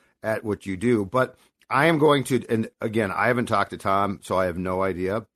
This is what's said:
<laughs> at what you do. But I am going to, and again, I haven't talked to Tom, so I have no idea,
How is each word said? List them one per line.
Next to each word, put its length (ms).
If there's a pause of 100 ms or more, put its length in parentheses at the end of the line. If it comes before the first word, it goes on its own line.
<laughs> 160
at 200
what 240
you 100
do. 280
But 320 (340)
I 160
am 120
going 260
to, 240
and 200 (120)
again, 320
I 160
haven't 180
talked 240
to 60
Tom, 460
so 140
I 100
have 120
no 240
idea, 420 (120)